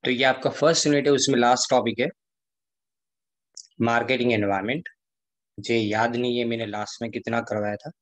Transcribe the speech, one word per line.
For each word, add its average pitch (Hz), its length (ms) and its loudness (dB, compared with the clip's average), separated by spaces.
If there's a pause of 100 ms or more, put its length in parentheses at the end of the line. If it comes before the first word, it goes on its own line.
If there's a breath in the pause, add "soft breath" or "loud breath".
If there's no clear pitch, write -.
तो 127 40 0
ये 127 140 2
आपका 131 260 2
first 156 360 2
unit 143 200 2
है, 147 60 4
उसमें 135 260 2
last 123 320 2
topic 117 300 2
है 135 60 2 (1700)
Marketing 117 520 2
environment। 101 560 -2 (720)
मुझे 117 200 0
याद 110 380 0
नहीं 123 220 -2
है 120 60 -2
मैंने 117 220 -4
last 104 360 -10
में 117 80 -6
कितना 113 300 -4
करवाया 104 360 -4
था। 156 140 -14 (120)